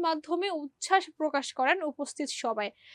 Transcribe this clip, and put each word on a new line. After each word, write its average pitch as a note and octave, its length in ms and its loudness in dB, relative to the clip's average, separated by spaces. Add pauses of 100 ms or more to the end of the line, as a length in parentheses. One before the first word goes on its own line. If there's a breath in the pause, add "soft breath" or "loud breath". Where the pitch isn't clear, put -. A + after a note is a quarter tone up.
মাধ্যমে E4 420 0 (140)
উচ্ছ্বাস F4+ 420 2 (160)
প্রকাশ C#4+ 280 0 (120)
করেন D4 180 4 (140)
উপস্থিত C#4+ 380 -6 (140)
সবাই। A3 260 -2 (260 soft breath)